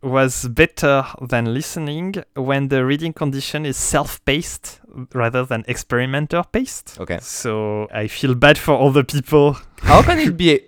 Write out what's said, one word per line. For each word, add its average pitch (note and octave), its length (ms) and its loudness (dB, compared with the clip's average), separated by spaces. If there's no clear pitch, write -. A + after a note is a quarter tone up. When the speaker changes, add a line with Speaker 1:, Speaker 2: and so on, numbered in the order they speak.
Speaker 1:
was C3 440 0
better C#3 560 2
than A#2+ 340 -2
listening D#3+ 600 -6
when C#3 320 -2
the C3+ 180 0
reading D3+ 280 -2
condition D3 520 -6
is C3+ 120 -4
self-paced - 1040 -4
rather B2 300 -2
than A#2 240 -6
experimenter-paced. D3 1300 -4
Speaker 2:
Okay. F2+ 220 -6
Speaker 1:
So G#2+ 720 -6
I G#2+ 160 -6
feel C3 280 -2
bad C#3+ 240 6
for D#3 160 0
all C3+ 160 4
the C#3 120 4
people. C#3+ 540 2
Speaker 2:
How F3 220 8
can E4+ 160 2
it A3 180 0
be D#3+ 300 4